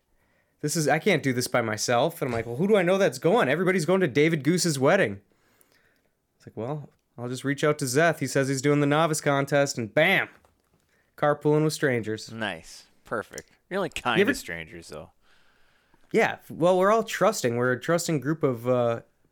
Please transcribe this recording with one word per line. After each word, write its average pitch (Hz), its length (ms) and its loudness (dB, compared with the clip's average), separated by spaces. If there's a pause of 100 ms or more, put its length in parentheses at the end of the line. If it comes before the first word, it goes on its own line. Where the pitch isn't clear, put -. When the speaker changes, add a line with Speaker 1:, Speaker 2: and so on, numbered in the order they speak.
(600)
Speaker 1:
This 151 160 -4
is, 151 100 0
I 151 120 2
can't 165 220 2
do 127 120 0
this 123 140 -2
by 127 140 0
myself." 120 600 0
And 139 80 -4
I'm 120 40 -4
like, 113 120 -4
"Well, 117 100 -10
who 175 140 0
do 214 80 6
I 185 40 4
know 180 160 2
that's 151 220 0
going? 175 300 2
Everybody's 185 360 0
going 185 160 2
to 175 60 2
David 147 360 2
Goose's 160 360 0
wedding." 135 400 2 (1200)
It's - 100 -20
like, - 80 -20
"Well, 135 340 -10 (280)
I'll 120 120 -10
just 127 140 -8
reach 139 220 -2
out 151 140 2
to 143 60 -4
Zeth. 151 340 2
He 143 80 -4
says 139 200 0
he's 135 140 -2
doing 147 180 2
the 143 80 2
novice 156 340 2
contest," 143 560 0
and 113 160 -6
bam, 156 360 2 (840)
carpooling 151 480 2
with 156 100 0
strangers. 110 580 -4
Speaker 2:
Nice. 101 540 -10 (200)
Perfect. - 460 -10 (180)
You're 185 80 -8
only 180 120 -4
kind 117 280 -2
Speaker 1:
You 196 60 4
ever 254 100 2
Speaker 2:
to - 60 -8
strangers, 82 480 -14
though. 80 240 -16 (1000)
Speaker 1:
Yeah. 170 260 2 (120)
Well, 170 300 2
we're 196 120 4
all 226 120 2
trusting. 185 520 0
We're 123 180 0
a 117 60 -4
trusting 165 400 -2
group 147 240 -4
of, 123 240 -2
uh, 120 340 0 (300)